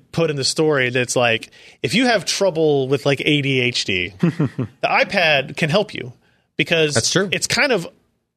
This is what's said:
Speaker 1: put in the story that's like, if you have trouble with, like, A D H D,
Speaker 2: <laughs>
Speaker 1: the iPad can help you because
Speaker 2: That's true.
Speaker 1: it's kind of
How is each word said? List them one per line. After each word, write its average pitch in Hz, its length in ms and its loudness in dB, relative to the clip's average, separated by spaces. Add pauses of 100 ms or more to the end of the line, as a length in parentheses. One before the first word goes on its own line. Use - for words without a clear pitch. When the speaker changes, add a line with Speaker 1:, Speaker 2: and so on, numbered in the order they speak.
(120)
Speaker 1:
put 165 160 0
in 147 80 -4
the 131 80 -2
story 143 460 2
that's 123 260 -2
like, 117 360 0 (300)
if 123 120 -2
you 254 100 2
have 226 220 0
trouble 156 600 0
with, 139 200 -2
like, 143 180 2
A 147 160 2
D 135 220 0
H 123 240 -2
D, 92 220 -2
Speaker 2:
<laughs> - 120 -18
Speaker 1:
the 139 480 -2 (160)
iPad 170 720 0
can 156 140 -2
help 202 240 0
you - 180 -10 (460)
because 156 340 0
Speaker 2:
That's - 180 0
true. 185 220 0
Speaker 1:
it's 185 140 -2
kind 262 260 0
of 175 140 0 (500)